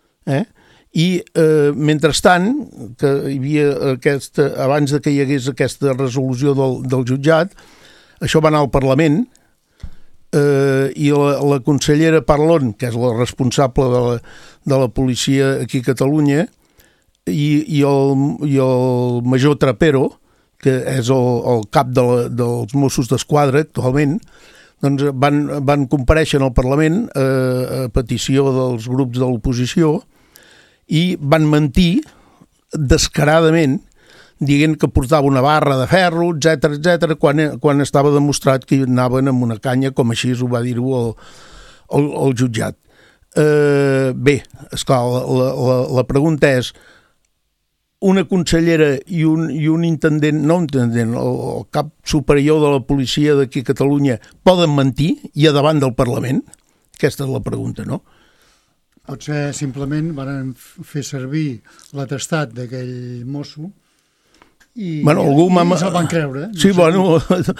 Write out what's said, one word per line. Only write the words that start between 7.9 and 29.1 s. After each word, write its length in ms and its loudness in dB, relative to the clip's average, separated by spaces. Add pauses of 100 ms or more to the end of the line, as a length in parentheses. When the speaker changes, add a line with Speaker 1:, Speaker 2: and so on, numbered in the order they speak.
Speaker 1:
això 160 2
va 80 4
anar 160 2
al 80 -4
Parlament, 480 2 (1120)
eh, 640 2
i 160 2
la, 320 2
la 160 0
consellera 640 2
Parlon, 480 2
que 160 -6
és 80 -6
la 160 -2
responsable 800 0
de 160 0
la, 100 -4 (460)
de 200 2
la 40 -6
policia 720 0
aquí 220 -4
a 80 0
Catalunya, 560 2 (800)
i, 380 0 (100)
i 80 2
el, 300 2 (340)
i 160 0
el 540 0 (100)
major 320 2
Trapero, 600 0 (420)
que 140 2 (160)
és 180 -2
el, 140 2 (260)
el 140 0 (100)
cap 160 2
de 160 2
la, 240 0
dels 480 -4
Mossos 320 0
d'Esquadra 540 0
actualment, 560 -2 (580)
doncs 320 0
van, 300 2 (260)
van 240 0
comparèixer 480 2
en 80 2
el 80 -2
Parlament, 460 2 (180)
eh, 640 -2
a 80 -6
petició 640 0
dels 320 -2
grups 320 -2